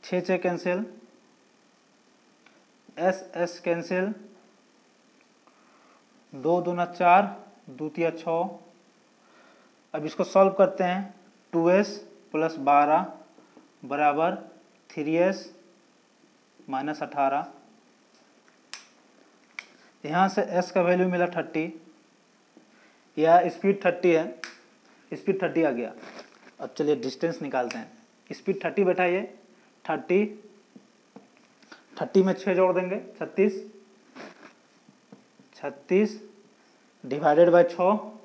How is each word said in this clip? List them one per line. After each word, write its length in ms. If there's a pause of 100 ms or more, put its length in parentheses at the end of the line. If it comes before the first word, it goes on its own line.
छः 180
छः 160
कैंसिल, 480 (2250)
एस 240 (140)
एस 220
कैंसिल, 540 (2250)
दो 280
दूना 260
चार, 480 (340)
दो 200
तिया 220
छः। 380 (1400)
अब 120
इसको 180
सॉल्व 300
करते 300
हैं, 300 (400)
टू 160
एस 280 (340)
प्लस 280
बारह 460 (800)
बराबर 500 (540)
थ्री 280
एस 320 (1200)
माइनस 340
अठारह। 440 (2500)
यहाँ 260
से 120 (100)
एस 200
का 100
वैल्यू 280
मिला 180
थर्टी, 380 (1500)
या 320
स्पीड 360
थर्टी 260
है, 280 (720)
स्पीड 300
थर्टी 220
आ 80
गया। 200 (680)
अब 180
चलिए 200
डिस्टेंस 440
निकालते 360
हैं। 140 (380)
स्पीड 340
थर्टी 200
बैठा, 220
ये 160 (640)
थर्टी, 400 (1700)
थर्टी 260
में 100
छः 200
जोड़ 200
देंगे, 280 (180)
छत्तीस, 440 (1900)
छत्तीस 640 (840)
डिवाइडेड 460
बाय 160
छः 320 (280)